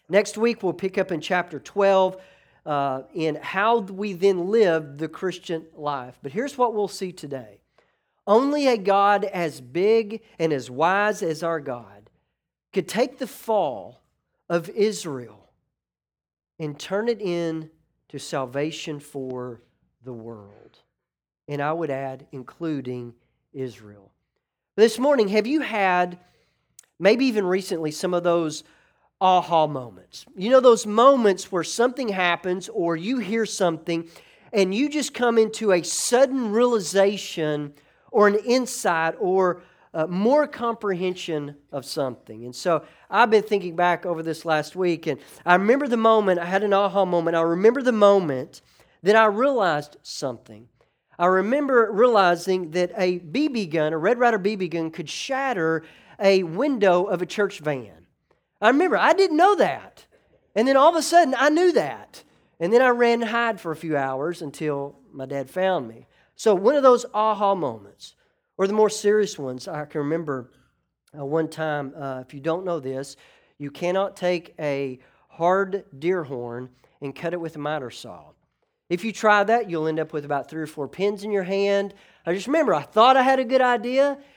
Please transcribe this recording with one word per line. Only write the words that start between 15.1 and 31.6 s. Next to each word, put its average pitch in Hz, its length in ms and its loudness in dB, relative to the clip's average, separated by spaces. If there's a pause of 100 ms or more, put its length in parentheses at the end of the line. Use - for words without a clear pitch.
and 147 200 -8
turn 214 320 -4
it 214 100 -2
in 165 480 -4 (400)
to 143 100 -12
salvation 143 800 -6
for 127 600 -12 (440)
the 127 100 -14
world. 110 640 -18 (680)
And 143 120 -6
I 151 140 -2
would 165 160 -4
add, 135 420 -8
including 127 800 -8 (400)
Israel. 104 580 -14 (640)
This 220 240 4
morning, 254 300 2
have 208 180 0
you 294 140 0
had, 185 580 0 (800)
maybe 233 280 4
even 214 180 0
recently, 180 460 -2
some 180 240 -4
of 175 80 0
those 170 420 0 (560)
aha 170 460 4
moments? 123 580 -10 (100)
You 196 140 -4
know, 262 120 8
those 240 260 6
moments 220 640 4
where 175 100 0